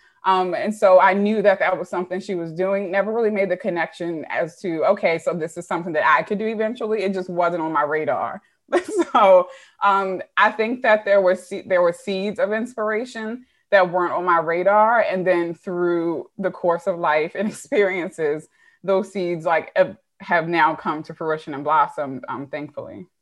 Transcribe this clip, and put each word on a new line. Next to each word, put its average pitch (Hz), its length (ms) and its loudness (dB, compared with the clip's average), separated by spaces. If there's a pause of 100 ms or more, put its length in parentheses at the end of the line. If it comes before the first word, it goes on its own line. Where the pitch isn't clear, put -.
(240)
Um, 185 300 2
and 165 200 -4
so 185 280 8
I 190 120 6
knew 208 280 0
that 190 180 4
that 180 180 0
was 180 120 -8
something 180 320 -6
she 190 140 -6
was 165 180 -6
doing. 190 360 -2
Never 196 220 -2
really 220 200 0
made 202 180 0
the - 80 -2
connection 170 720 -6
as 156 320 -4
to, 165 240 -2
"Okay, 180 320 2
so 165 160 -4
this 165 240 -6
is 175 100 -12
something 175 260 -6
that 151 140 0
I 156 160 4
could 208 140 -4
do 220 100 -4
eventually." 220 560 -4
It 196 100 -2
just 185 140 -6
wasn't 170 360 -2
on 160 100 -4
my 147 100 2
radar. 143 580 -4 (300)
<laughs> 359 100 2 (300)
So, 190 380 6 (340)
um, 196 380 0 (140)
I 208 140 4
think 220 320 -2
that 214 240 4
there 202 160 4
were 185 140 4
se-, 185 320 -10
there 180 160 2
were 170 100 2
seeds 196 460 -6
of 196 120 0
inspiration 226 960 -6 (240)
that 185 220 4
weren't 170 220 0
on 175 120 -2
my 175 140 4
radar. 202 600 4
And 185 260 0
then 170 260 0
through 175 840 -4
the 190 100 -2
course 185 380 -2
of 180 100 -2
life 156 380 0
and 202 140 -4
<laughs> - 60 -10
experiences, 170 920 -2 (360)
those 190 280 0
seeds, 175 340 -4
like, 160 300 0
have, 190 220 0 (240)
have 165 260 0
now 165 260 2
come 156 300 -6
to 165 100 -14
fruition 156 400 -6
and 139 100 -8
blossomed, 143 640 0
um, 135 180 -10
thankfully. 143 580 -12 (160)